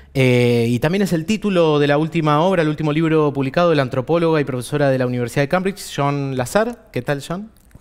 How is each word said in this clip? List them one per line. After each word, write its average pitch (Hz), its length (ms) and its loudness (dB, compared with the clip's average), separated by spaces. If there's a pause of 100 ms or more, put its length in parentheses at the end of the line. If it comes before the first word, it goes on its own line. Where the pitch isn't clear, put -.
(140)
Eh, 123 560 2
y 120 80 0
también 165 240 0
es 196 100 -2
el 160 140 -2
título 170 540 2
de 147 80 2
la 143 100 2
última 156 440 0
obra, 185 200 2
el 156 80 2
último 151 240 -2
libro 156 400 2
publicado 139 380 0
de 160 40 2
la 143 60 2
antropóloga 156 580 0
y 147 40 0
profesora 139 480 -2
de 131 80 2
la 127 80 0
Universidad 123 340 -2
de 135 80 -2
Cambridge, 190 320 -2 (100)
Joan 143 460 -2
Lazar. 214 560 -2
¿Qué 123 80 -4
tal, 143 260 -4
Joan? 202 220 -8 (320)